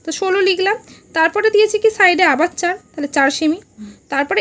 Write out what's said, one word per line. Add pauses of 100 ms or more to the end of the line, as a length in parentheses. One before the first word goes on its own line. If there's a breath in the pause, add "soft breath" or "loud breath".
তো
ষোলো
লিখলাম। (380 loud breath)
তারপরে
দিয়েছে
কি
সাইডে
আবার
চার, (160)
তাহলে
চার
সেমি। (500 loud breath)
তারপরে